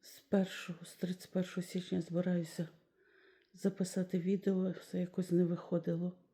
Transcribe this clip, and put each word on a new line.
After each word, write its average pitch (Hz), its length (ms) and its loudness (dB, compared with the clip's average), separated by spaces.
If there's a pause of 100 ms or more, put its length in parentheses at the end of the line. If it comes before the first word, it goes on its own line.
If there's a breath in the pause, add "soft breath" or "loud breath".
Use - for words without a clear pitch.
З - 180 -20
першого, 185 640 0
з - 120 -18
тридцять 180 360 -6
першого 180 340 -2
січня 180 340 -4
збираюся 170 680 0 (840 soft breath)
записати 185 640 0
відео, 185 520 2
все - 300 -4
якось 180 300 -2
не 175 140 8
виходило. 170 680 0 (220)